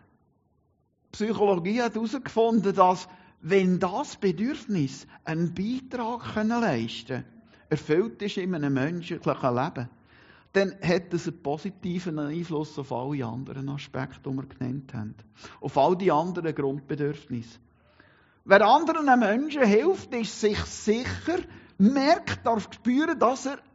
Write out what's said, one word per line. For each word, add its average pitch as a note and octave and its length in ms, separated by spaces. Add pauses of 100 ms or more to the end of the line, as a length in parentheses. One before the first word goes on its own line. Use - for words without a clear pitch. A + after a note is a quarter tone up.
(1120)
Psychologie G3+ 680
hat A#3 120
herausgefunden, A3+ 800
dass, F#3 340 (320)
wenn F#3 380
das F#3+ 380
Bedürfnis, F#3+ 920 (180)
einen E3 300
Beitrag A#3+ 800
können A3 260
leisten, B2 640 (460)
erfüllt E3 520
ist G3+ 140
in F#3 180
einem C#3+ 200
menschlichen D3+ 800
Leben, B2+ 340 (640)
dann G3 300
hat E3 300
das F3 160
einen - 140
positiven F3 760
Einfluss D3+ 600
auf C3 140
alle C3 320
anderen C3+ 440
Aspekte, C#3 600
die C3+ 80
wir C3+ 100
genannt C3 480
haben. A2 200 (460)
Auf - 180
all D#3 180
die F3+ 140
anderen E3 440
Grundbedürfnisse. C#3 1040 (840)
Wer G3+ 220
anderen D4 520
Menschen C4 460
hilft, B3 500
ist A#3 260
sich G#3 200
sicher, A#3 800 (360)
merkt, C4+ 720
darf A3+ 260
spüren, C#4+ 460
dass B3+ 260
er C4+ 140 (160)